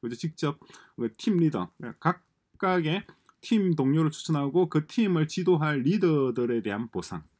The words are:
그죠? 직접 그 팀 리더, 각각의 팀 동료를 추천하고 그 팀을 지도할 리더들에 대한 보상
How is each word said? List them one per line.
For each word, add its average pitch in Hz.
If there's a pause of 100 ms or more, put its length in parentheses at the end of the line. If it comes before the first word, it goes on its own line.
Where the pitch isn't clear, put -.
그죠? 117
직접 156 (360)
그 117
팀 202
리더, 147 (280)
각각의 180 (360)
팀 190
동료를 151
추천하고 151
그 151
팀을 180
지도할 156
리더들에 131
대한 104
보상 85 (160)